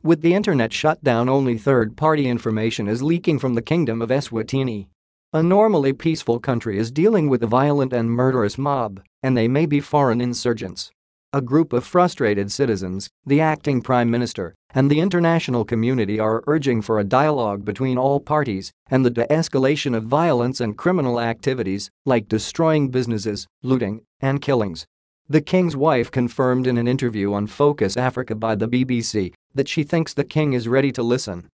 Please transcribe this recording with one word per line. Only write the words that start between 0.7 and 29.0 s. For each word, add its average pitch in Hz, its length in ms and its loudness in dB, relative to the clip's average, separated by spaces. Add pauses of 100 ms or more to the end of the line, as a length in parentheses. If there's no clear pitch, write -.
shut 156 320 0
down, 120 240 2
only 131 280 2
third-party 139 720 0
information 110 600 -2
is 120 120 -2
leaking 165 380 0
from 127 140 -2
the 117 80 -2
Kingdom 117 400 0
of 110 80 -4
Eswatini. 120 800 -4 (440)
A 156 100 2
normally 180 520 4
peaceful 156 440 -2
country 117 400 -2
is 113 140 -2
dealing 165 380 2
with 123 140 2
a 113 40 -2
violent 131 460 2
and 117 180 0
murderous 123 460 0
mob, 127 420 -4 (240)
and 131 140 2
they 113 100 2
may 143 180 2
be 143 140 0
foreign 131 400 0
insurgents. 113 720 -4 (400)
A 139 80 0
group 139 320 0
of 123 140 -2
frustrated 104 680 0
citizens, 95 580 -4 (160)
the 143 140 2
acting 151 420 0
prime 120 300 2
minister, 117 420 -4 (200)
and 139 180 4
the 151 80 2
international 165 640 2
community 110 560 0
are 110 280 0
urging 139 340 0
for 107 180 0
a 101 60 0
dialogue 120 580 0
between 127 340 -2
all 139 220 2
parties 131 540 -4 (160)
and 131 160 2
the 120 40 6
de-escalation 135 840 0
of 110 80 -2
violence 127 560 0
and 110 180 -4
criminal 139 440 0
activities, 117 680 -4 (160)
like 120 220 2
destroying 151 640 0
businesses, 113 580 -4 (160)
looting, 117 380 -2 (180)
and 135 220 -2
killings. 104 440 -2 (440)
The 151 100 2
king's 170 380 0
wife 135 340 2
confirmed 127 560 0
in 123 100 2
an 120 120 0
interview 110 420 -2
on 104 160 -2
Focus 143 480 0
Africa 123 400 -2
by 110 200 -2
the 107 120 -2
B 127 160 0
B 127 180 -2